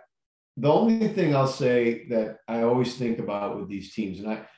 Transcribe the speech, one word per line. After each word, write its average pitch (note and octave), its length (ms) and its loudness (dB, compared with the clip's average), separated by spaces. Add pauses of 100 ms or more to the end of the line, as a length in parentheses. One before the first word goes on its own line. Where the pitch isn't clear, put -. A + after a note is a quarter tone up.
(580)
the C#3+ 140 2
only A3 380 4
thing D#3 260 2
I'll C3+ 120 4
say A#2+ 600 0
that A2 300 -2 (100)
I A#2 160 -2
always B2 320 2
think A#2 240 -2
about G2+ 400 -4
with F#2+ 100 -10
these G2 240 -10
teams, G2 260 -6
and G#2+ 100 -8
I, A2 180 -8 (100)